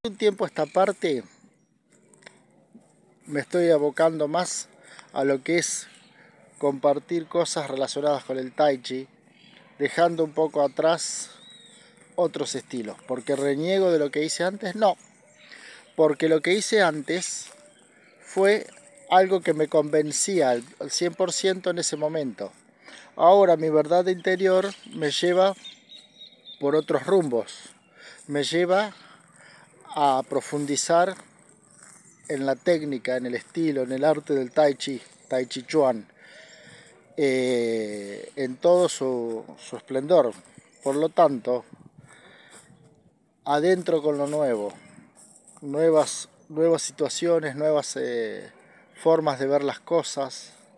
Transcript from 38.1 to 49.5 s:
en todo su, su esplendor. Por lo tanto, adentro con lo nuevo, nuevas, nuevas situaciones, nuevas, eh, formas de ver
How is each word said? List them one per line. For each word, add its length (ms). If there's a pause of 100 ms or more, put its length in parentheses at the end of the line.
en 220
todo 320
su, 560 (200)
su 120
esplendor. 560 (500)
Por 140
lo 140
tanto, 540 (1800)
adentro 580
con 160
lo 80
nuevo, 480 (840)
nuevas, 680 (200)
nuevas 340
situaciones, 720
nuevas, 420
eh, 540 (460)
formas 420
de 80
ver 160